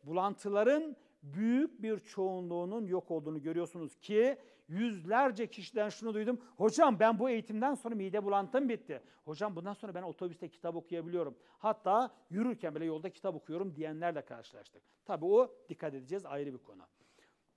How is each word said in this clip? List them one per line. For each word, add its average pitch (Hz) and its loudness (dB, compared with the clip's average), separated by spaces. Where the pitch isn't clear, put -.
bulantıların 202 2
büyük 226 0
bir 214 -2
çoğunluğunun 185 -4
yok 180 -2
olduğunu 156 -4
görüyorsunuz 165 -6
ki 240 4
yüzlerce 214 0
kişiden 208 -4
şunu 220 -6
duydum. 214 -2
"Hocam, 220 6
ben 220 6
bu 254 2
eğitimden 226 -2
sonra 233 -6
mide 196 -2
bulantım 202 2
bitti. 156 -6
Hocam, 170 -6
bundan 180 -8
sonra 196 -12
ben 180 -8
otobüste 170 -8
kitap 170 -8
okuyabiliyorum. 170 -4
Hatta 220 2
yürürken 185 -2
bile 160 -4
yolda 160 -4
kitap 180 -6
okuyorum." 165 -6
diyenlerle 156 -4
karşılaştık. - -20
Tabii 165 -4
o 233 6
dikkat 156 -6
edeceğiz, 143 -8
ayrı 143 -6
bir 127 -12
konu. 101 -20